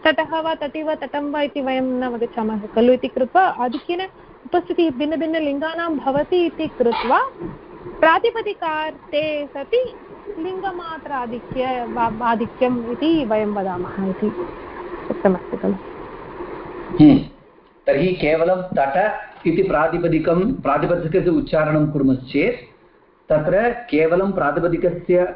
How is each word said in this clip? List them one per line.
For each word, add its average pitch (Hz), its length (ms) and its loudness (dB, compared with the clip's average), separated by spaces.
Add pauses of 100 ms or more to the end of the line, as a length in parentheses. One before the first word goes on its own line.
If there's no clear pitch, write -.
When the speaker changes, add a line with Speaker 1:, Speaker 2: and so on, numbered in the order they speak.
Speaker 1:
तटः 320 360 0
वा 320 140 -4
तटी 311 280 -8
वा 311 120 -4
तटं 294 360 -8
वा 294 120 -4
इति 196 180 -4
वयं 262 220 -2
न 254 200 -2
अवगच्छामः 233 580 -4 (140)
खलु 240 180 6
इति 254 160 2
कृत्वा 254 340 2
आधिक्येन 302 600 -2 (440)
उपस्थितिः 349 440 2
भिन्नभिन्नलिङ्गानां 311 1080 -2
भवति 294 480 2
इति 320 200 -4
कृत्वा 262 640 2 (560)
प्रातिपदिकार्थे 311 1600 0
सति 427 480 -2 (440)
लिङ्गमात्राधिक्य-, 277 1600 -6
वा-, 233 280 -2
आधिक्यम् 233 680 0
इति 302 320 2
वयं 214 220 2
वदामः 190 640 -2
इति 214 160 -2 (840)
उक्तमस्ति - 460 0
खलु? 196 160 -2 (1300)
Speaker 2:
हम्म। 147 180 10 (680)
तर्हि 143 260 2
केवलं 170 500 2
तट 180 580 0 (260)
इति 175 160 2
प्रातिपदिकं, 165 920 2
प्रातिपदिकस्य 160 760 0
उच्चारणं 151 600 2
कुर्मश्चेत् 139 840 0 (580)
तत्र 170 400 2
केवलं 180 640 2
प्रातिपदिकस्य 170 920 2 (120)